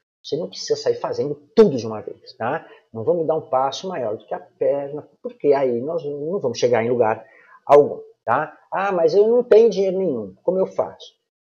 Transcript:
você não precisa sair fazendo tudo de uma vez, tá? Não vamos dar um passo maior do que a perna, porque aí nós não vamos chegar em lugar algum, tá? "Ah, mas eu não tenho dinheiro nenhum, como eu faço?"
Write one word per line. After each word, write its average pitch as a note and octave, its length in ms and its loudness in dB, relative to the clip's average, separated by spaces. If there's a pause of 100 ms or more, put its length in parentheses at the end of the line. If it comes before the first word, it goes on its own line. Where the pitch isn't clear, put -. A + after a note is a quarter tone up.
(200)
você - 160 -8
não F3+ 120 -6
precisa - 260 -6
sair - 220 -2
fazendo - 400 -6 (180)
tudo G3+ 220 6
de A2+ 100 -6
uma A2 140 -8
vez, - 320 -16
tá? C3+ 340 -6 (260)
Não A2+ 120 -8
vamos D#3+ 240 0
dar D#3+ 80 2
um D3+ 120 -8
passo C3+ 380 -2
maior B2+ 300 -4
do - 100 -14
que - 80 -8
a F3+ 60 -8
perna, C#3+ 680 -4 (140)
porque F#3+ 300 0
aí C3 280 0
nós D3+ 240 -6
não D3 360 -6
vamos A#2+ 180 -4
chegar A#2+ 260 2
em A#2 60 -2
lugar A2+ 340 0 (400)
algum, C3+ 360 6 (240)
tá? D3 340 -2 (140)
"Ah, F#3 180 -2
mas E3 240 2
eu G#3 140 4
não A#3+ 160 2
tenho A3+ 260 6
dinheiro F#3+ 280 -2
nenhum, C3 440 -4
como F#3 160 0
eu F#3+ 80 0
faço?" - 560 -8 (220)